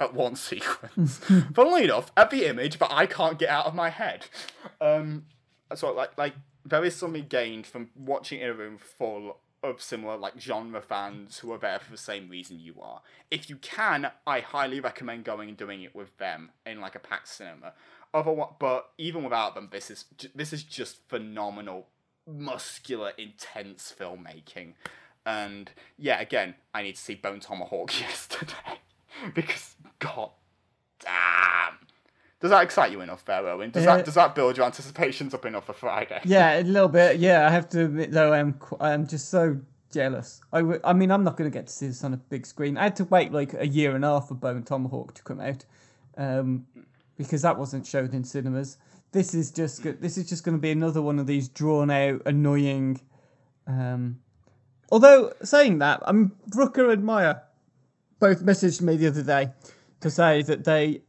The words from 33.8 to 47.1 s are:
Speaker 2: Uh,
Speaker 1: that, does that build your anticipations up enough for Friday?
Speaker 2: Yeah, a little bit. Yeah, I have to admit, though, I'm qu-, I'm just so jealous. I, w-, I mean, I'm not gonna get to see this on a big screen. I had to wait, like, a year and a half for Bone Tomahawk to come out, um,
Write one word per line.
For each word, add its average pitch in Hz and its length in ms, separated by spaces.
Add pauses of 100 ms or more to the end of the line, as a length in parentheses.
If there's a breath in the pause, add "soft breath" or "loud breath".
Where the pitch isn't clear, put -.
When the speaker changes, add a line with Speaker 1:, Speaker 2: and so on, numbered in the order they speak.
Speaker 2:
Uh, 175 100
Speaker 1:
that, 180 80
does 151 100
that 170 200
build 127 220
your 127 80
anticipations 135 720
up 120 100
enough 113 220
for 104 60
Friday? 107 520
Speaker 2:
Yeah, 180 360
a - 20
little 190 260
bit. 170 300
Yeah, 170 280
I 156 40
have 170 200
to 165 140
admit, 151 280
though, 156 200
I'm 147 220
qu-, - 260
I'm 151 260
just 147 220
so 165 300 (340)
jealous. 131 480 (120)
I, 165 80
w-, 165 240
I 180 80
mean, 185 180
I'm 196 140
not 165 120
gonna 151 140
get - 160
to - 60
see 139 160
this 123 160
on 131 100
a - 20
big 131 300
screen. 143 320
I 190 60
had 202 120
to 190 80
wait, 175 280
like, 143 220
a 151 120
year 143 300
and 139 80
a 147 40
half 143 200
for 139 60
Bone 123 280
Tomahawk 131 520
to - 100
come 104 160
out, 131 240 (520 soft breath)
um, 131 480 (520)